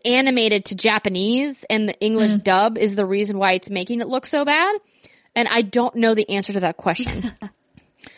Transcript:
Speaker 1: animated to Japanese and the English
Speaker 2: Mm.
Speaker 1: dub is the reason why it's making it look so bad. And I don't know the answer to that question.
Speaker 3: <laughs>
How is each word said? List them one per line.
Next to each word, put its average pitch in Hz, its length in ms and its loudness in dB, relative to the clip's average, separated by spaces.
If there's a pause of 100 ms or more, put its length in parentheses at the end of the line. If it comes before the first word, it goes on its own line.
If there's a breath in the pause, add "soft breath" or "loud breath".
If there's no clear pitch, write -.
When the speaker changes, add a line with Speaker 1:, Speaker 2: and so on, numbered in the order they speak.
Speaker 1:
animated 240 640 2
to - 80 -8
Japanese 214 920 0
and 214 220 0
the - 100 -8
English 214 320 2
Speaker 2:
Mm. 208 120 0
Speaker 1:
dub 202 340 2
is 202 160 0
the 202 100 0
reason 202 320 -2
why 190 160 2
it's 185 160 -2
making 196 320 -4
it 226 80 -6
look 254 160 -4
so 285 220 -2
bad. 339 300 2 (600 soft breath)
And 233 100 2
I 233 140 2
don't 240 360 0
know 226 180 4
the 214 160 0
answer 196 240 -4
to 196 60 -2
that 170 180 -2
question. 190 600 -4
Speaker 3:
<laughs> - 200 -16 (580 loud breath)